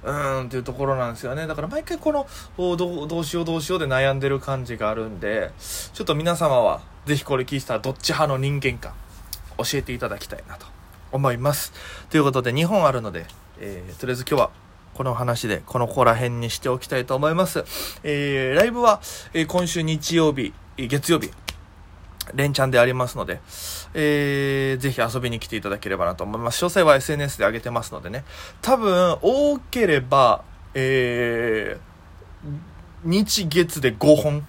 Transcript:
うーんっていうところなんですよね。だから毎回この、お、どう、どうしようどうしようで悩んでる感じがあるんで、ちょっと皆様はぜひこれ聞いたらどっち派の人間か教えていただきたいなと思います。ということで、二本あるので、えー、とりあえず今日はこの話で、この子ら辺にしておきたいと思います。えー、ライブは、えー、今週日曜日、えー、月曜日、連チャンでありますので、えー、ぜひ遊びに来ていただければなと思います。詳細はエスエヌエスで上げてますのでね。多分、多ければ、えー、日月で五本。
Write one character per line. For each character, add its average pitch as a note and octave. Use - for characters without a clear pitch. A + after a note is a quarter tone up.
う -
ー C3+
ん -
っ -
て B2+
い B2+
う -
と B2+
こ C3+
ろ C#3
な B2+
ん A#2
で -
す -
よ B2+
ね。 D#3
だ D3+
か D3
ら -
毎 C#4+
回 D#4+
こ D#4
の、 C#4
お、 F3+
ど F3
う、 -
ど E3
う E3
し D3
よ E3+
う -
ど E3
う D#3+
し D3
よ F#3
う -
で D3+
悩 C3+
ん C3+
で C#3
る C3+
感 C3+
じ A#2+
が G#2+
あ A2
る A2
ん G2+
で、 G2+
ち -
ょ G#3
っ -
と E3
皆 E3
様 C#3
は F2
ぜ C#3+
ひ C#3
こ C#3
れ B2+
聞 C3+
い C3
た B2
ら G#2+
ど C3
っ C3+
ち -
派 D3+
の C3+
人 C#3
間 B2+
か -
教 B2+
え C3
て B2+
い A#2+
た A#2+
だ G2+
き -
た -
い -
な -
と -
思 C3+
い A#2+
ま C3+
す。 -
と D#3+
い D#3
う -
こ C#3
と C3
で、 A#2+
二 D3+
本 F3
あ C3+
る B2
の G#2+
で、 E2
え G2
ー、 F2+
と A#2+
り B2+
あ -
え -
ず B2+
今 D3
日 A#2+
は -
こ -
の B2+
話 A#2+
で、 F#2
こ B2
の A#2+
子 B2
ら A#2
辺 A#2+
に A#2
し -
て -
お B2+
き -
た C#3+
い B2
と C3
思 D3
い D#3+
ま F3+
す。 E3+
え C#3
ー、 C#3+
ラ G3+
イ A#3+
ブ A#3+
は、 G#3+
え E3
ー、 D#3
今 F3+
週 E3
日 D#3
曜 D#3
日、 C3+
え C3+
ー、 B2
月 C#3
曜 D#3
日、 -
連 C#3+
チ C3+
ャ C3
ン C3
で B2
あ A#2+
り B2+
ま B2+
す -
の G#2+
で、 F2+
え C#3
ー、 B2+
ぜ C3+
ひ B2+
遊 A#2
び A#2+
に A2+
来 -
て A2+
い G#2
た G2
だ G2+
け -
れ F#2+
ば F2+
な F2
と F2+
思 G#2
い A2+
ま A#2+
す。 -
詳 F3+
細 F3
は D3
エ C3+
ス D#3
エ D3
ヌ D3
エ C#3
ス -
で G2
上 G#2+
げ A2+
て A#2+
ま A#2
す -
の D#2+
で F2
ね。 C3+
多 C4
分、 F3+
多 C#4+
け A#3
れ D3
ば、 B2+
え A#2+
ー、 D3
日 G3
月 E3
で B2+
五 D3+
本。 D3